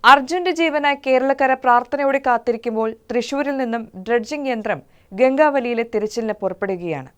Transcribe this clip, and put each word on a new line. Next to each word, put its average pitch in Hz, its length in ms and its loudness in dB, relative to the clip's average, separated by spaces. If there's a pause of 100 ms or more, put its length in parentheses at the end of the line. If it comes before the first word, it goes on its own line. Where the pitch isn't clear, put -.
അർജുന്റെ 285 560 6
ജീവനായി 294 440 0
കേരളക്കര 262 480 2 (120)
പ്രാർത്ഥനയോടെ 254 600 2
കാത്തിരിക്കുമ്പോൾ 226 640 -2 (200)
തൃശൂരിൽ 269 480 -2
നിന്നും 233 260 -4 (220)
ഡ്രഡ്ജിംഗ് 247 460 -2
യന്ത്രം 214 280 -4 (320)
ഗംഗാവലിയിലെ 262 840 0
തിരച്ചിലിന് 214 480 -4
പുറപ്പെടുകയാണ്. 180 760 -6